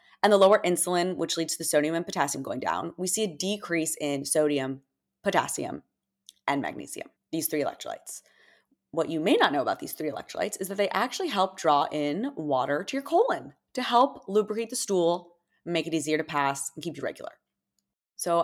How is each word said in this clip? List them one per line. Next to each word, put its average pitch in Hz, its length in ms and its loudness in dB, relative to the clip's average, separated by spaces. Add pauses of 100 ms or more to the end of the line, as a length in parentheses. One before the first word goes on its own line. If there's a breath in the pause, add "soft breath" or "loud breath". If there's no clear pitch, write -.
(200 soft breath)
and 208 100 6
the 202 60 6
lower 196 260 8
insulin, 180 520 0
which 160 200 -2
leads 160 180 -2
to - 40 -8
the 160 80 -8
sodium 156 300 2
and 170 100 -2
potassium 143 380 -2
going 104 160 -6
down, 90 380 -2
we 185 100 -4
see 220 160 0
a 180 120 -4
decrease 170 640 -2
in 139 260 -2
sodium, 139 560 0 (420)
potassium, 139 600 -2 (640)
and 139 140 0
magnesium, - 480 -8 (220)
these 160 160 -4
three 151 160 -2
electrolytes. - 580 -8 (720 soft breath)
What 160 180 -2
you 165 100 -2
may 196 160 4
not 269 160 4
know 143 100 0
about 107 180 0
these - 140 -10
three 156 160 -4
electrolytes - 520 -6
is 185 80 -6
that 196 80 -8
they 202 120 2
actually 262 400 -2
help 190 280 0
draw 147 340 4
in 151 440 -2
water 143 480 0
to 202 120 -8
your 269 80 -4
colon 294 500 2 (200)
to 254 80 -4
help 247 460 4
lubricate 208 420 0
the 254 60 -6
stool, 180 580 0 (320)
make 170 200 -2
it 160 80 -6
easier 156 240 0
to 156 60 0
pass, 143 520 -2
and 156 80 -12
keep 165 120 -6
you 135 80 -10
regular. 80 300 -8 (800)
So 170 280 0